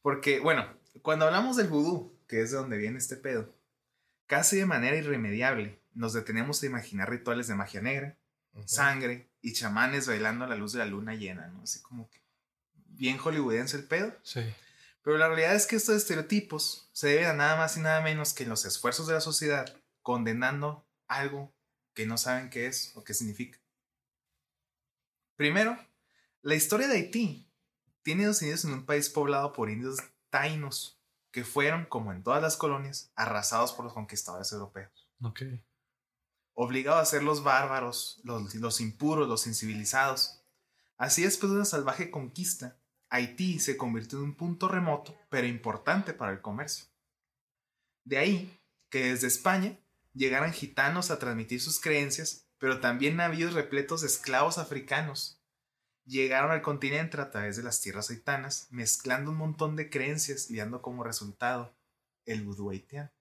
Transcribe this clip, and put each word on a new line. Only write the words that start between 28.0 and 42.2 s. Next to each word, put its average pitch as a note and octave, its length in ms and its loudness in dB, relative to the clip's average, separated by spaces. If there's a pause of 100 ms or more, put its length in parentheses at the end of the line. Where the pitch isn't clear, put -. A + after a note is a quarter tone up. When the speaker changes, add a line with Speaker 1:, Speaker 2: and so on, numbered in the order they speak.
Speaker 1:
tiene F#3 220 2
dos G#3 160 2
inicios D#3+ 240 -2
en C#3 80 -2
un C3 120 -6
país D3 240 2
poblado C#3+ 440 0
por G#2+ 160 -2
indios B2+ 280 -6 (320)
tainos, C#3+ 680 -2 (320)
que B2 120 -6
fueron, D3+ 420 2
como A2+ 280 -4
en F#2 100 -10
todas C3+ 180 2
las D#3+ 140 0
colonias, C#3 600 -4
arrasados A2 580 0
por A#2+ 120 -10
los A#2 80 -12
conquistadores G2 600 -8
europeos. G2 540 -12 (140)
Speaker 3:
Ok. A#2 200 -8 (1120)
Speaker 1:
Obligados C3 480 2
a D#3 40 2
ser D3 180 2
los D3 200 2
bárbaros, C3+ 800 0
los, A2+ 320 -6
los A2+ 240 -2
impuros, C#3+ 480 2
los A2+ 200 0
incivilizados. A2 960 0 (560)
Así, - 260 4
después G3 280 2
de G3 60 2
una G3+ 80 2
salvaje D3+ 460 0
conquista, C3 680 -6 (320)